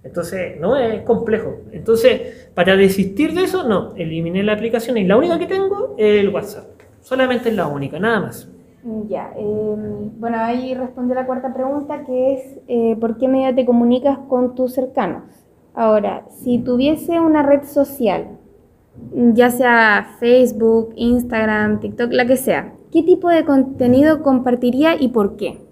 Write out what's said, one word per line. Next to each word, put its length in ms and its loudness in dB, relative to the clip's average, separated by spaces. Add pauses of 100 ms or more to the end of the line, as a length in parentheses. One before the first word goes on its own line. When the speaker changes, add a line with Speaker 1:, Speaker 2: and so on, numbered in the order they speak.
Speaker 1:
Entonces, 560 -8
no, 180 0
es 240 -2
complejo. 600 -2 (100)
Entonces, 800 0
para 220 4
desistir 580 2
de 100 0
eso, 240 -2
no, 280 -2
eliminé 480 -4
la 100 0
aplicación 440 -2
y 80 0
la 120 4
única 220 2
que 80 -4
tengo 500 -4
es 220 4
el 100 2
WhatsApp. 400 -8 (320)
Solamente 480 0
es 60 -2
la 120 -2
única, 320 -6
nada 200 0
más. 320 -10 (580)
Speaker 2:
Ya, 280 -8
em, 840 -6
bueno, 200 -4
ahí 340 -4
respondió 400 -6
la 140 -4
cuarta 260 -6
pregunta, 500 -6
que 300 -2
es, 340 -10
eh, 320 0
¿por 180 -2
qué 100 0
medio 260 2
te 100 2
comunicas 540 2 (100)
con 280 0
tus 180 -2
cercanos? 500 -4 (520)
Ahora, 540 0
si 280 -2
tuviese 640 0
una 240 4
red 200 4
social, 760 -2 (760)
ya 380 4
sea 680 2
Facebook, 760 2
Instagram, 840 0
TikTok, 320 -4
la 140 2
que 120 4
sea, 360 -4 (180)
¿qué 120 2
tipo 260 2
de 160 4
contenido 760 2
compartiría 760 2
y 100 0
por 280 0
qué? 220 -8 (120)